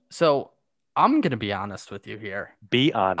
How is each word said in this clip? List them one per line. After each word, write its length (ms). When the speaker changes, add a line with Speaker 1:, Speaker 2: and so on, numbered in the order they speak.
Speaker 1:
So 400
I'm 260
gonna 160
be 160
honest 380
with 160
you 100
here. 380
Speaker 2:
Be 220
honest. 260